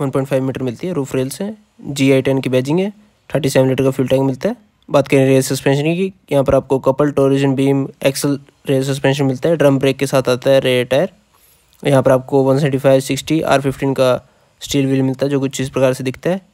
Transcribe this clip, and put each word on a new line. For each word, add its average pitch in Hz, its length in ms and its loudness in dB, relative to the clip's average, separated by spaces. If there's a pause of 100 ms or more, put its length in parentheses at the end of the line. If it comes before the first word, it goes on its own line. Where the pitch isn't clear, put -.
वन 139 80 -2
पॉइंट 139 180 -2
फ़ाइव 131 160 0
मीटर 127 200 -4
मिलती 127 240 -6
है। 185 60 -6
रूफ 139 220 -6
रेल्स 131 260 -4
हैं, 208 140 -8 (280)
जीआई 135 380 2
टेन 135 200 0
की 127 80 -6
बैजिंग 131 300 0
है, 196 100 -2 (400)
थर्टी 143 200 -2
सेवन 131 200 2
लीटर 131 140 0
का 135 80 2
फ्यूल 131 160 -2
टैंक 135 160 0
मिलता 135 260 -2
है। 247 60 -6 (340)
बात 143 180 2
करें 135 180 4
रेयर 135 180 4
सस्पेंशन 139 420 0
की, 180 260 -2 (200)
यहाँ 139 120 2
पर 139 120 2
आपको 135 260 0
कपल 143 320 0
टोरिजन 139 420 2
बीम 135 320 0 (160)
एक्सल 139 360 -2 (280)
रेयर 135 180 0
सस्पेंशन 139 400 -2
मिलता 131 240 -2
है, 170 80 0
ड्रम 139 220 4
ब्रेक 135 180 0
के 139 100 -2
साथ 131 220 0
आता 127 200 0
है 135 120 6
रेयर 127 260 0
टायर। 151 300 -2 (680)
यहाँ 139 200 4
पर 131 80 4
आपको 131 320 2
वन 135 140 2
सेवेंटी 139 200 0
फ़ाइव 135 240 4
सिक्सटी 139 400 -2
आर 139 200 0
फ़िफ़्टीन 135 320 -2
का 127 220 2 (460)
स्टील 143 240 -2
व्हील 135 160 0
मिलता 131 240 -2
है, 143 40 -2
जो 143 100 0
कुछ 135 220 -6
इस 131 80 -4
प्रकार 131 240 0
से 131 100 -8
दिखता 131 260 -6
है। 190 120 -4 (120)